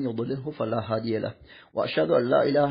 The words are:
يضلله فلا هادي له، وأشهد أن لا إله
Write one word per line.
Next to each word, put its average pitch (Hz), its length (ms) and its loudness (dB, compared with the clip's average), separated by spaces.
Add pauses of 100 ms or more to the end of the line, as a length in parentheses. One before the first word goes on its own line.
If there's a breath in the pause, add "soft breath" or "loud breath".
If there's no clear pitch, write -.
يضلله 127 480 -4
فلا 113 300 -4
هادي 113 360 -2
له، 107 160 -4 (400 loud breath)
وأشهد 160 380 0
أن 127 140 4
لا 131 180 4
إله 143 280 2